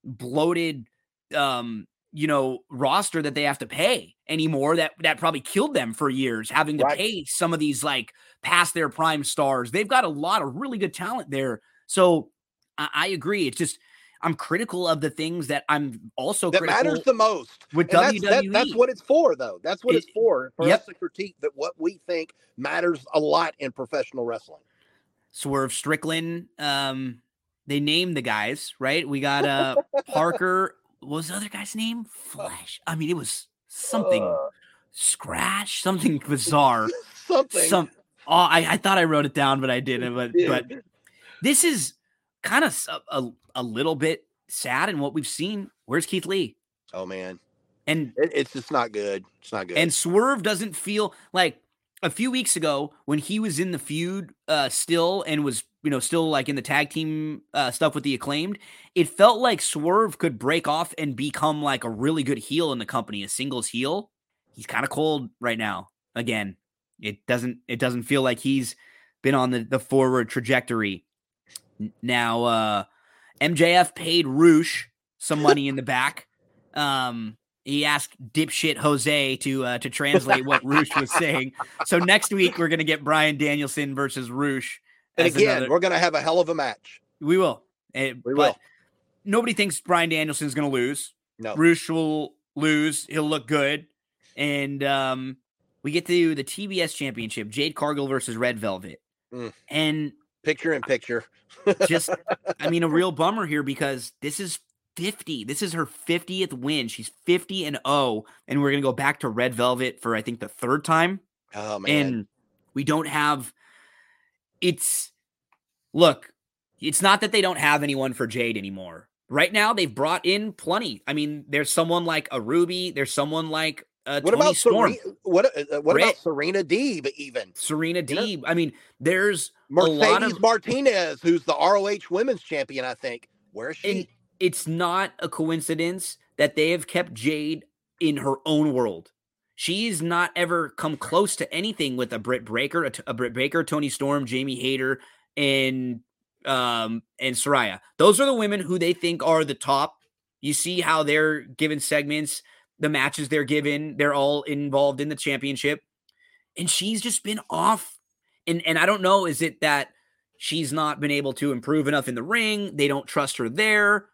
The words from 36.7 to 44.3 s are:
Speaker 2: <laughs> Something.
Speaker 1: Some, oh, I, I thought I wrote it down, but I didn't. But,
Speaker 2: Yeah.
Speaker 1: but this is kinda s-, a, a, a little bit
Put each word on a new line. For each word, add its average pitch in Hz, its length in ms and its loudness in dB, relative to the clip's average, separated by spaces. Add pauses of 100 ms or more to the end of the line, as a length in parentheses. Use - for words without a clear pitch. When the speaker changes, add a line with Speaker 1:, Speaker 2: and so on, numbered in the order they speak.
Speaker 2:
<laughs> - 180 -20
Something. 190 440 2
Speaker 1:
Some, 170 200 4 (380)
oh, 147 80 4
I, 165 380 6
I 160 40 2
thought 190 200 2
I 175 80 6
wrote 151 200 2
it 143 80 -4
down, 139 280 2
but 131 100 0
I 123 80 0
didn't. 123 340 -4
But, 123 220 -4
Speaker 2:
Yeah. 175 140 4
Speaker 1:
but 127 340 -4 (580)
this 269 220 2
is 254 300 0 (500)
kinda - 240 2
s-, - 220 -4
a, - 180 -8
a, 131 240 -4 (240)
a 127 80 -4
little 127 320 -2
bit 160 300 -2 (240)